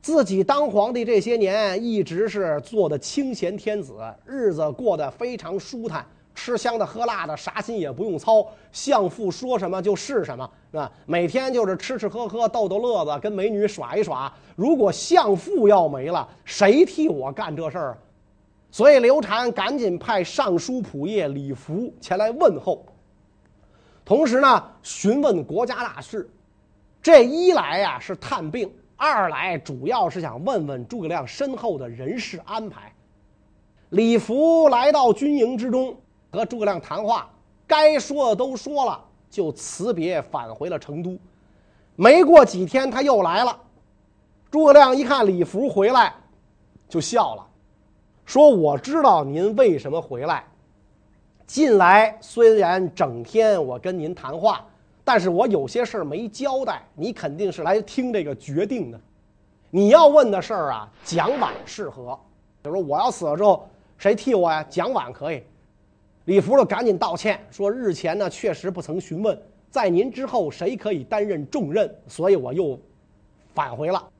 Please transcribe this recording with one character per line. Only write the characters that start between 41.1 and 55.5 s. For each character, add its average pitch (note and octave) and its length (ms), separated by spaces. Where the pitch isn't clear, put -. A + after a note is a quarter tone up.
没 C#4+ 300
过 D4+ 180
几 F#3+ 220
天 C4 260
他 B3 120
又 B3 200
来 F#3 220
了， A#3+ 120
诸 D#4 140
葛 C#4+ 80
亮 C4+ 240
一 C#4 80
看 B3 220
李 F3 180
福 A#3 240
回 G3 220
来， B3 240
就 E3+ 100
笑 D#3 360
了， F#2+ 120
说 D4 240
：“我 D#3 300
知 D4+ 240
道 F#3+ 200
您 E3 340
为 G#3 220
什 C3+ 120
么 D#3+ 100
回 C3+ 220
来。 D3+ 200
近 C4 300
来 G#3 460
虽 A3+ 340
然 F#3 380
整 A#2+ 280
天 G#3 400
我 B2+ 160
跟 F#3 200
您 D#3+ 160
谈 C#3 220
话， E3+ 280
但 A#3+ 160
是 F#3 80
我 F#3 180
有 D#3 220